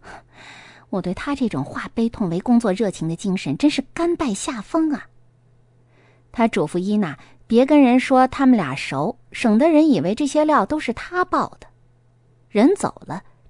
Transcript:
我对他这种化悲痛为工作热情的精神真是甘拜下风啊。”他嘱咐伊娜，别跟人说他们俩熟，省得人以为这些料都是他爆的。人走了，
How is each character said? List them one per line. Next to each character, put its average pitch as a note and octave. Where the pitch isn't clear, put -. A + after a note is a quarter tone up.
我 F#3+
对 F3+
他 C#4+
这 C4+
种 C#3
化 -
悲 A#3
痛 G3+
为 E3+
工 A#3
作 A3
热 G3
情 -
的 E3
精 F#3
神 E3+
真 D4
是 -
甘 E4+
拜 B3+
下 A#3
风 D#4+
啊。” -
他 A3+
嘱 F3
咐 F3+
伊 G3
娜， F3
别 A#3
跟 D4
人 B3+
说 B3+
他 C4+
们 B3+
俩 C#3+
熟， C#3+
省 G#3+
得 D4
人 D#4
以 G3+
为 F3
这 D4
些 D4+
料 C#4
都 D4+
是 B3
他 F4+
爆 -
的。 -
人 C4+
走 -
了， E3